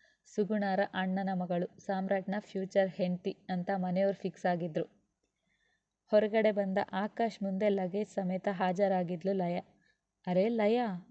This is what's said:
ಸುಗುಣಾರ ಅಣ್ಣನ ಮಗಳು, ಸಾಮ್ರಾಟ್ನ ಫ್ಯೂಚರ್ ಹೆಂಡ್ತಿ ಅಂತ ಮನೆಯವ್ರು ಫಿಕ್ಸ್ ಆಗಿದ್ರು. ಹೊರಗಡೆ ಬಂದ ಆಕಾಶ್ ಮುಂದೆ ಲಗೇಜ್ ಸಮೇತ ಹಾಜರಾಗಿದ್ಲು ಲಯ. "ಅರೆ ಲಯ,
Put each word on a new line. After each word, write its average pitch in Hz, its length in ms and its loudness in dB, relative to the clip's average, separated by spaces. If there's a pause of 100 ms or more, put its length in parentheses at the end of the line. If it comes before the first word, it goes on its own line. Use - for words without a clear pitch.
(360)
ಸುಗುಣಾರ 202 440 0 (140)
ಅಣ್ಣನ 190 400 -2
ಮಗಳು, 180 520 -4
ಸಾಮ್ರಾಟ್ನ 190 540 -2
ಫ್ಯೂಚರ್ 190 500 0
ಹೆಂಡ್ತಿ 180 480 -2 (120)
ಅಂತ 180 260 -4
ಮನೆಯವ್ರು 185 420 0
ಫಿಕ್ಸ್ - 280 -6
ಆಗಿದ್ರು. 175 520 -2 (1120)
ಹೊರಗಡೆ 214 400 4
ಬಂದ 196 260 -2 (140)
ಆಕಾಶ್ 208 520 -4
ಮುಂದೆ 196 260 0
ಲಗೇಜ್ 196 400 -2
ಸಮೇತ 185 420 -4
ಹಾಜರಾಗಿದ್ಲು 185 840 0
ಲಯ. 175 260 -2 (680)
"ಅರೆ 185 220 4
ಲಯ, 226 320 2 (300)